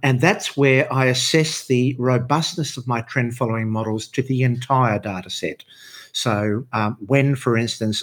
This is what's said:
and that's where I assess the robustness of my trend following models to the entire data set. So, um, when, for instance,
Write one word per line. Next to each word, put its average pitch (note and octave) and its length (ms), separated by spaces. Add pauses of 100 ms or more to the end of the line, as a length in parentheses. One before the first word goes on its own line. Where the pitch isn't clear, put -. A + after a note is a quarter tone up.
and C3 180
that's F#3+ 360
where C#3 360
I C3 140
assess D#3 600
the B2+ 320
robustness B2+ 800
of B2+ 100
my A#2+ 160
trend A#2+ 340
following A2+ 340
models A2 380
to - 140
the C3 200
entire B2 560
data F#2+ 320
set. - 340 (480)
So, G#2+ 600
um, G#2+ 240 (100)
when, C#3 300
for B2 220
instance, A2+ 440